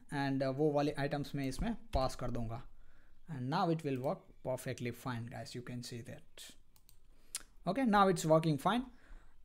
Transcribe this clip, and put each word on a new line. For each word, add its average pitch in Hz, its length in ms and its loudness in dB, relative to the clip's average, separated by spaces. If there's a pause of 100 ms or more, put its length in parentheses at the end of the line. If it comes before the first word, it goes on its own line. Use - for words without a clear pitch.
and, 139 340 0
uh, 135 140 0
वो 151 140 4
वाले 143 280 2
आइटम्स 143 360 -2
मैं 139 120 -2
इसमें 214 260 -2 (200)
पास 131 220 2
कर 123 160 -4
दूंगा। 117 320 -4 (680)
And 127 180 -4
now 180 240 2
it 160 120 0
will 135 180 0
work 180 200 -2 (220)
perfectly 127 460 -4 (120)
fine, 120 300 -6
guys, 117 220 -10
you 123 120 -6
can 123 220 -6
see 117 180 -8
that। - 340 -14 (1300)
Okay, 254 180 2
now 202 240 8
it's 165 220 2
working 160 320 8
fine। 233 200 4 (600)